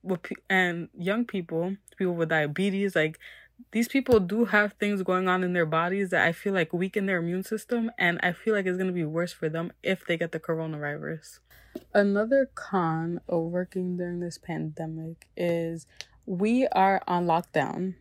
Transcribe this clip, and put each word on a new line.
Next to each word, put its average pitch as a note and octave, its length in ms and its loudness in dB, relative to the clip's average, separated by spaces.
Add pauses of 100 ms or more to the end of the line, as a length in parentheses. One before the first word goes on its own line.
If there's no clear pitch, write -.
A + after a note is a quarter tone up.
with F3+ 200 -4
pe-, - 120 -8 (140)
and F3 480 2
young G3 260 -2
people, F3+ 540 -4 (200)
people F3+ 180 0
with E3 140 0
diabetes. F#3 680 0
Like, D#3+ 200 0 (540)
these A#3 160 2
people B3+ 320 4
do G3+ 260 2
have G#3 280 2
things G#3 300 -2
going F#3 260 2
on F#3 120 2
in F3+ 120 0
their F3 120 2
bodies F3+ 440 0
that D#3+ 180 4
I E3+ 60 2
feel G3 200 -2
like F3 200 0
weaken F#3+ 320 -2
their F#3+ 140 0
immune F3 240 -2
system, A3+ 540 -4
and F3 240 0
I E3+ 120 0
feel A3 200 0
like G3+ 120 0
it's F3+ 120 0
gonna F#3 140 0
be F3 140 0
worse E3 260 -2
for - 160 -6
them E3 240 -4 (120)
if - 220 -2
they E3+ 120 0
get E3+ 160 -4
the E3 60 -4
coronavirus. D#3 1000 -6 (540)
Another G#3+ 640 4
con E3+ 720 0
of E3 160 0
working F3+ 540 -4
during F3 220 -4
this F3 200 -6
pandemic D#3+ 960 -8
is E3+ 500 -2 (440)
we A3 380 2
are F#3+ 400 4
on F3 180 2
lockdown. E3+ 760 0